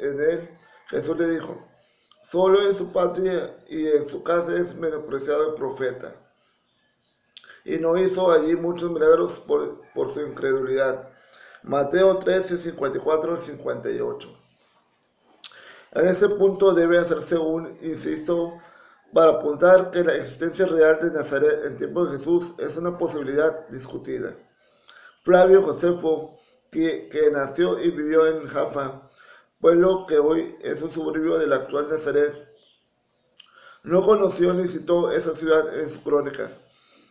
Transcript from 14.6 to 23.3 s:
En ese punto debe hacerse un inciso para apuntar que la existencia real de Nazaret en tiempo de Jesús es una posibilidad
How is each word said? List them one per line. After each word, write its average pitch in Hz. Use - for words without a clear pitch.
En 160
ese 185
punto 196
debe 170
hacerse 165
un 160
inciso 160
para 160
apuntar 175
que 175
la 160
existencia 165
real 160
de 170
Nazaret 147
en 127
tiempo 151
de 143
Jesús 170
es 151
una 175
posibilidad 151